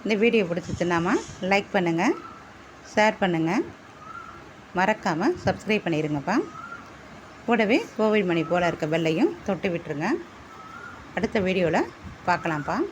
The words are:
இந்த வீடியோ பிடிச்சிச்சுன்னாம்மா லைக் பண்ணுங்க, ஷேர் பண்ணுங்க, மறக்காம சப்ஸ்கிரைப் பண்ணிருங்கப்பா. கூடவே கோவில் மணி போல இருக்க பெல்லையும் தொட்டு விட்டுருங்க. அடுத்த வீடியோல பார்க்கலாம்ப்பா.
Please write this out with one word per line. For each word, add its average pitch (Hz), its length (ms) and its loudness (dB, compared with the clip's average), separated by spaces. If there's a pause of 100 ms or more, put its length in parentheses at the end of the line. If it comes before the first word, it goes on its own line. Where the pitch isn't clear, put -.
இந்த 208 200 2
வீடியோ 226 260 6
பிடிச்சிச்சுன்னாம்மா 170 640 0 (380)
லைக் 202 240 0
பண்ணுங்க, 170 300 2 (880)
ஷேர் 214 300 4
பண்ணுங்க, 165 280 2 (1300)
மறக்காம 202 520 2 (140)
சப்ஸ்கிரைப் 196 420 0
பண்ணிருங்கப்பா. 151 500 0 (1080)
கூடவே 233 300 4 (200)
கோவில் 214 340 4
மணி 165 120 2 (100)
போல 175 180 2
இருக்க 165 240 -4
பெல்லையும் 165 400 2 (140)
தொட்டு 196 260 0
விட்டுருங்க. 156 340 -4 (1080)
அடுத்த 220 220 0 (100)
வீடியோல 180 300 2 (500)
பார்க்கலாம்ப்பா. 160 480 0 (140)